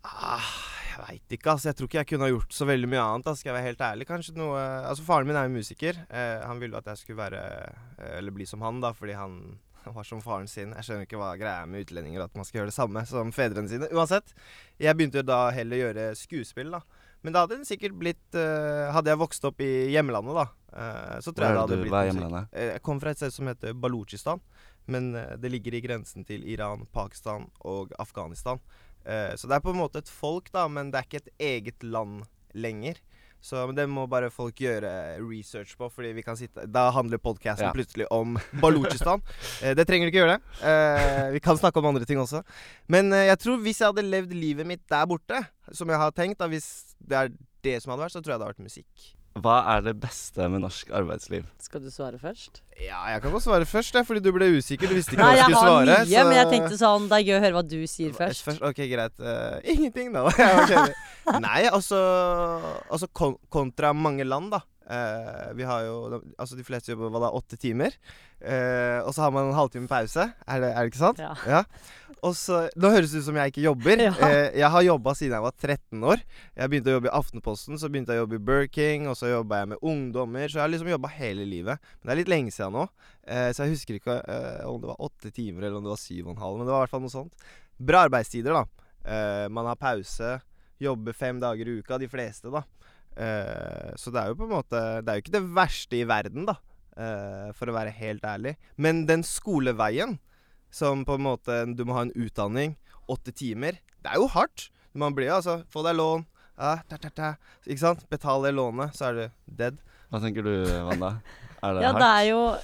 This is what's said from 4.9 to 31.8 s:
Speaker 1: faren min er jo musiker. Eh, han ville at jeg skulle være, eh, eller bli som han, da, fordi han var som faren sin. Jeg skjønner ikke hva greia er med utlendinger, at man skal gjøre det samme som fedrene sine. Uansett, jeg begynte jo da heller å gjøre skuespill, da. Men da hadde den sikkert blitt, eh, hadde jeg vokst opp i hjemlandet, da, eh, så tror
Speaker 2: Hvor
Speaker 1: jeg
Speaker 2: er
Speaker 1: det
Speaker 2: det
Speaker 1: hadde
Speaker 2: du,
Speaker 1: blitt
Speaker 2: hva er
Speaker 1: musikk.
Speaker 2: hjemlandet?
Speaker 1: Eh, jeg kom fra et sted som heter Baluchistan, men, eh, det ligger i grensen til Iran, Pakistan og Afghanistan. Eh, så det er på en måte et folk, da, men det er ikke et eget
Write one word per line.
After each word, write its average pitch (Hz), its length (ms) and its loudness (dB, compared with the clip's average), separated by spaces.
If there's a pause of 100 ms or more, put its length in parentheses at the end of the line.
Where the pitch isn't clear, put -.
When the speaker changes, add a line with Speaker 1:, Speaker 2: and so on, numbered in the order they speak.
Speaker 1:
faren 156 240 2
min 151 80 0
er 135 120 0
jo 127 60 -4
musiker. 156 440 -6 (100)
Eh, 117 360 -6
han 120 160 -10
ville 113 160 -10
at 107 100 -12
jeg 104 140 -14
skulle 110 200 -16
være, 95 200 -8 (580)
eh, - 200 -12
eller 98 140 -10
bli 98 140 -12
som 107 160 -14
han, 117 180 -8
da, 120 120 -4
fordi 104 240 -12
han 95 220 -12 (460)
var 107 200 -16
som 110 200 -14
faren 101 240 -8
sin. 104 280 -14
Jeg 113 80 -14
skjønner 101 240 -10
ikke 107 120 -12
hva 98 160 -6
greia 95 260 -8
er 78 60 -12
med 98 180 -12
utlendinger, 85 380 -10
at - 120 -14
man 101 80 -12
skal 110 180 -8
gjøre 104 100 -6
det - 40 -10
samme 110 320 -4
som 120 240 -6
fedrene 107 360 -4
sine. 127 240 -8
Uansett, 165 400 -2 (460)
jeg 156 180 4
begynte 139 240 0
jo 131 80 -4
da 123 220 2
heller 120 260 -4
å 127 120 0
gjøre 110 180 -4 (100)
skuespill, 139 540 -12
da. 175 100 -10 (440)
Men 160 80 -8
da 175 140 6
hadde 226 100 -8
den 285 80 -14
sikkert 196 320 -8
blitt, 170 400 -6
eh, 151 560 -2
hadde 151 160 2
jeg 151 120 4
vokst - 240 -4
opp 139 200 -4
i 135 80 0 (200)
hjemlandet, 139 440 0
da, 147 100 0 (300)
eh, 113 440 -10
så 165 120 -10
tror - 160 0
Speaker 2:
Hvor - 0 -
Speaker 1:
jeg - 0 -
Speaker 2:
er 107 60 4
Speaker 1:
det - 20 4
Speaker 2:
det 110 80 2
Speaker 1:
hadde 95 120 0
Speaker 2:
du, 90 60 -2
Speaker 1:
blitt 87 140 -2
Speaker 2:
hva 101 80 4
er 95 80 0
Speaker 1:
musikk. 92 80 -2
Speaker 2:
hjemlandet? 87 320 -6
Speaker 1:
Eh, 113 220 -6
jeg - 80 -12
kom 143 180 -4
fra 151 100 -6
et 143 60 -6
sted 139 160 -6
som 135 160 -10
heter 117 240 -10
Baluchistan, 123 680 -4 (460)
men, 127 300 -4
eh, 117 200 -10
det 123 140 -8
ligger 117 240 -8
i 120 60 -4
grensen 113 460 -10
til - 180 -10
Iran, 107 480 -8
Pakistan 107 560 -8 (160)
og 95 340 -8
Afghanistan. 104 600 -10 (460)
Eh, 107 300 -4
så - 120 -14
det 139 80 2
er 143 40 2
på 185 120 -4
en 185 80 -2
måte 156 180 -4
et 143 100 -14
folk, 165 440 -8
da, 180 160 0
men 143 220 -6
det 131 100 -6
er 127 40 -10
ikke 147 220 -12
et - 120 -20
eget 120 440 -4